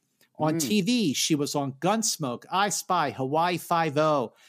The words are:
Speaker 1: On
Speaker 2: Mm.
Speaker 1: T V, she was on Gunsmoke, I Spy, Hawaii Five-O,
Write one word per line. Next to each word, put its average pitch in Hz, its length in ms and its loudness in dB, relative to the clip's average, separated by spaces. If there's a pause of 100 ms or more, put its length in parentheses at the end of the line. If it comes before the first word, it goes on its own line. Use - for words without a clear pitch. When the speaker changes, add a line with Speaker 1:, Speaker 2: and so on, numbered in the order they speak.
(400)
Speaker 1:
On 156 160 2
Speaker 2:
Mm. 165 60 -2
Speaker 1:
T 202 200 2
V, 202 320 2
she - 220 0
was 143 180 -2
on 139 200 -2
Gunsmoke, 160 760 -2
I 196 200 0
Spy, 165 420 -2
Hawaii 151 460 0
Five-O, 156 760 0 (160)